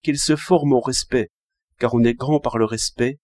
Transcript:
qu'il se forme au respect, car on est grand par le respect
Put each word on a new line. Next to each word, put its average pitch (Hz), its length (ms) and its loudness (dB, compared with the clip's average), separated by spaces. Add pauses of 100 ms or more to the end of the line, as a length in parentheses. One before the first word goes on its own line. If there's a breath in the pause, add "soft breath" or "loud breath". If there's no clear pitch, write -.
qu'il 143 160 -2
se 151 200 0
forme 147 340 2
au 127 80 4
respect, 123 500 -2 (500)
car 113 140 0
on 117 100 4
est 117 100 4
grand 143 260 -2
par 117 180 -4
le 113 80 2
respect 120 580 -4